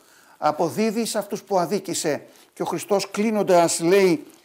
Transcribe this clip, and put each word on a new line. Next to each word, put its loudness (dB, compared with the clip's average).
αποδίδει 0
σε -6
αυτούς -8
που 0
αδίκησε. -4
Και -10
ο -4
Χριστός -2
κλείνοντας 2
λέει, 2